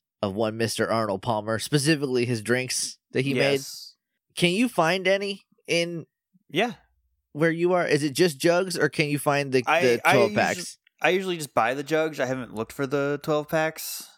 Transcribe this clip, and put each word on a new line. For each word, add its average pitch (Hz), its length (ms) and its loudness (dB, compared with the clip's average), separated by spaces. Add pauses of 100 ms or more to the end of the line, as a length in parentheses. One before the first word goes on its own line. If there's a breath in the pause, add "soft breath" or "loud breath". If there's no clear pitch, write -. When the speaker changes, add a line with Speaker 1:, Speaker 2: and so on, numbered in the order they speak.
(220)
Speaker 1:
of 98 120 -2
one 110 220 -2
Mister 113 340 -2
Arnold 107 300 -2
Palmer, 110 380 -2
specifically 139 680 0
his 117 160 -2
drinks 123 560 -2 (160)
that - 140 0
he 139 80 0
made. 139 180 2
Speaker 2:
Yes. - 440 -6 (380)
Speaker 1:
Can 175 180 2
you 226 160 2
find 180 380 0
any 196 360 0 (240)
in 170 400 -2 (420)
Speaker 2:
Yeah. 214 240 -2 (600)
Speaker 1:
where 160 180 0
you 170 240 0
are? 175 120 2
Is 143 160 2
it 147 100 -2
just 143 260 2
jugs, 175 400 2
or 147 100 4
can 151 200 0
you 147 100 -2
find 143 340 0
the, 127 140 4
Speaker 2:
I, 160 160 4
Speaker 1:
the 120 260 4
Speaker 2:
I 180 60 6
Speaker 1:
twelve - 160 6
Speaker 2:
usu- 208 100 2
Speaker 1:
packs? 87 380 -2 (240)
Speaker 2:
I 156 80 4
usually 185 260 -2
just 151 180 -10
buy 120 200 2
the 143 80 -6
jugs. 156 380 -2
I 131 60 0
haven't 127 280 -6
looked 110 180 -6
for 139 140 -4
the 143 360 -2
twelve 151 260 -2
packs. - 680 -4